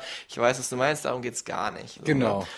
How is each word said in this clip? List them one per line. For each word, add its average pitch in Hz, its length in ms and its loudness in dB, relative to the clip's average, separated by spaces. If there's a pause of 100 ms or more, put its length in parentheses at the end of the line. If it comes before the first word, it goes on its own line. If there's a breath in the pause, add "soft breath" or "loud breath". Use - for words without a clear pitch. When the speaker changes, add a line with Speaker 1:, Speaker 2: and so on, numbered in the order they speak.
(280 loud breath)
Speaker 1:
ich - 100 -12
weiß, 127 220 4
was 123 80 -4
du 127 80 -4
meinst, 143 300 2
darum 127 160 0
geht's 120 240 -6
gar 95 260 -2
nicht.“ - 280 -12
So, - 40 -14
Speaker 2:
Genau. 123 360 4
Speaker 1:
ne? 92 80 -4 (100)